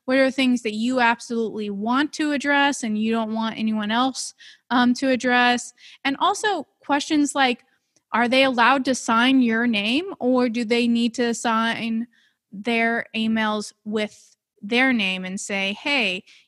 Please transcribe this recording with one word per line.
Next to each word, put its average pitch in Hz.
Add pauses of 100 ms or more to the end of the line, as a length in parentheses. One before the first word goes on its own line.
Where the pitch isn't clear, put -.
What 262
are 269
things 254
that 214
you 240
absolutely 233
want 240
to 294
address 285
and 214
you 220
don't 226
want 220
anyone 214
else, 247 (340)
um, 247
to 269
address? 247 (320)
And 277
also 381 (140)
questions 294
like, 254 (480)
are 240
they 262
allowed 254
to 262
sign 247
your 226
name, 240
or 247
do 233
they 240
need 233
to 233
sign 226 (440)
their 226
emails 220 (120)
with 214 (240)
their 247
name 185
and 185
say, 196
"Hey, 220 (240)